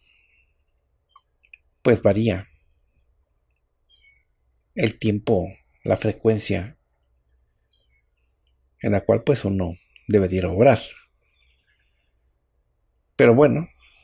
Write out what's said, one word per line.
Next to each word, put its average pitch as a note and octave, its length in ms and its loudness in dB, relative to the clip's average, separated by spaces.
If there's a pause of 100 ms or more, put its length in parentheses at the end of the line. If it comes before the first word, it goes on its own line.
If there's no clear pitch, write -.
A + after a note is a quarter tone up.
(1800)
pues A#2 200 2
varía G2+ 460 0 (2250)
el - 240 -4
tiempo, G#2 500 -2 (360)
la - 120 -2
frecuencia G#2 840 -4 (2000)
en A2 120 -4
la G2+ 100 -2
cual, A2+ 220 0
pues, C#3 200 -2
uno F#2+ 320 -4 (320)
debe G2+ 200 2
de F#2 80 -4
ir F#2 80 -4
a F2+ 60 -4
obrar. A2+ 300 4 (2250)
Pero A#2+ 180 6
bueno, C#3+ 340 2 (360)